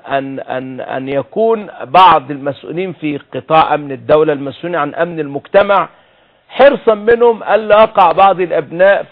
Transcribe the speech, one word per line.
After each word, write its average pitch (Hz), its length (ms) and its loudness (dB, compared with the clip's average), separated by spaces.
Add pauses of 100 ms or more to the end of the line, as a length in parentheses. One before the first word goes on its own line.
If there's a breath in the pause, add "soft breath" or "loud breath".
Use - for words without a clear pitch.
ان، 135 320 -6
ان، 127 420 -10
ان 131 280 -10
يكون 208 580 -4 (160)
بعض 151 480 4
المسؤولين 147 600 -8
في 147 260 -8 (140)
قطاع 151 400 0
امن 147 180 -6
الدوله، 151 420 0
المسؤولين 143 460 -8
عن 147 160 -6
امن 170 240 -4
المجتمع، 175 720 -2 (600 soft breath)
حرصا 247 440 2
منهم 226 500 0
الا 208 380 2
يقع 208 300 2
بعض 185 300 2
الابناء 165 720 0